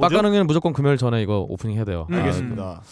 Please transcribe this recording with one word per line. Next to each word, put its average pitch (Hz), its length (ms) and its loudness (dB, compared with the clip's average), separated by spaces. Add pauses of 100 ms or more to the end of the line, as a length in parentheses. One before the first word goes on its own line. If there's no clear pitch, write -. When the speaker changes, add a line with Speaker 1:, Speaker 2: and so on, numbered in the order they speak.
Speaker 1:
뭐죠? 170 140 2
Speaker 2:
빡가능이는 202 280 4
무조건 156 260 2
금요일 139 260 2
전에 117 260 0
이거 101 160 0 (100)
오프닝 104 260 -6
해야 110 80 -2
돼요. 87 280 -4
Speaker 1:
음. 87 40 -2
Speaker 3:
알겠습니다. 95 480 -2
Speaker 2:
아, 87 180 -12 (100)